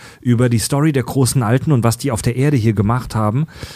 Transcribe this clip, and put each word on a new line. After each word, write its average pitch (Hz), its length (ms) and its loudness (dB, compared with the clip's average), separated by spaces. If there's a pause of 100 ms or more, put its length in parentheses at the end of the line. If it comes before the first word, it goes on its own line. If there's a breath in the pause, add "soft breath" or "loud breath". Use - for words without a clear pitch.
(200 loud breath)
über 123 280 2
die 117 100 2
Story 147 320 0
der 131 140 0
großen 131 400 0
Alten 123 260 0
und 117 140 2
was 117 140 2
die 135 120 -4
auf 113 120 -4
der 120 120 -2
Erde 143 220 0
hier 110 160 2
gemacht 107 420 -2
haben. 110 320 0 (300 loud breath)